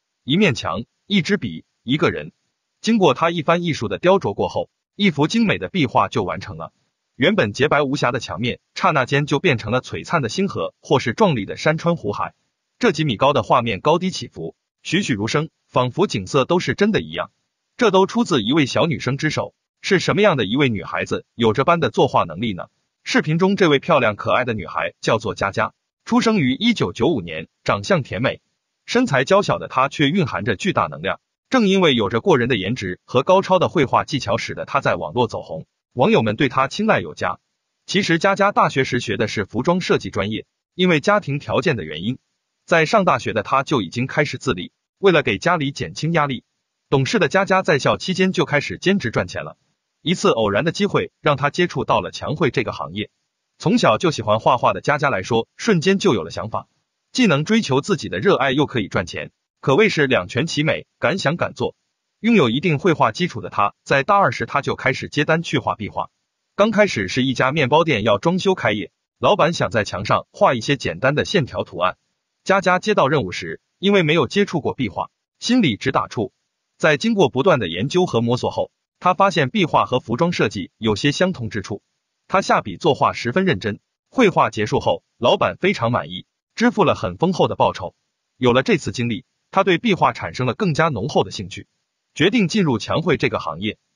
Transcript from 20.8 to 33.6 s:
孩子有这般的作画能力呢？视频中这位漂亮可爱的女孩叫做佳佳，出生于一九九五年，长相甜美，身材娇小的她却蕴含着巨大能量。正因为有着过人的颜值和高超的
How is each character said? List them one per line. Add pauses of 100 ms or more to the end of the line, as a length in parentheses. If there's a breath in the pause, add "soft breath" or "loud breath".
孩
子
有
这
般
的
作
画
能
力
呢？ (360)
视
频
中
这
位
漂
亮
可
爱
的
女
孩
叫
做
佳
佳， (300)
出
生
于
一
九
九
五
年， (160)
长
相
甜
美， (460)
身
材
娇
小
的
她
却
蕴
含
着
巨
大
能
量。 (300)
正
因
为
有
着
过
人
的
颜
值
和
高
超
的